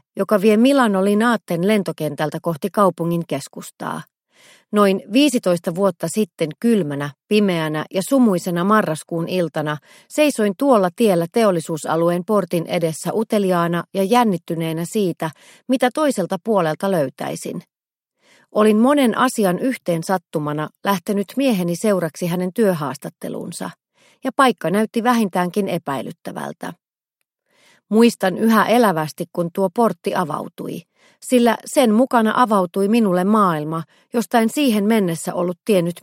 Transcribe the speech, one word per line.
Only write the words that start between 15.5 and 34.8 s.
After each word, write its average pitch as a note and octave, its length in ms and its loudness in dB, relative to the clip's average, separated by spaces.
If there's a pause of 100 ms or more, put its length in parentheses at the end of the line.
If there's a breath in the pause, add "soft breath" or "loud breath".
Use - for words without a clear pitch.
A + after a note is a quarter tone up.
mitä B3 260 2
toiselta G#3 500 -2
puolelta G3 480 0
löytäisin. D#3 720 -4 (880 soft breath)
Olin G#3+ 260 4
monen B3+ 400 4
asian G3+ 420 0
yhteen F3 440 -4
sattumana D3+ 680 -4 (140)
lähtenyt G3+ 440 -2 (100)
mieheni F#3 380 0
seuraksi F3+ 520 -2
hänen F3 260 -4
työhaastatteluunsa, E3+ 1160 -4 (540 soft breath)
ja C4 120 -4
paikka B3 340 2
näytti G#3 340 -2
vähintäänkin G3 640 0
epäilyttävältä. - 1080 -10 (1160 soft breath)
Muistan G#3 480 2
yhä A3 280 4
elävästi, F3+ 680 2
kun E3+ 200 -4
tuo F#3+ 220 0
portti G#3 400 0
avautui, - 640 -8 (420 soft breath)
sillä A#3 420 2
sen A#3+ 280 2
mukana A3+ 420 2
avautui G3 520 0
minulle G3+ 360 2
maailma, E3 600 0 (300 soft breath)
josta A#3 260 0
en A3+ 100 2
siihen A3 360 0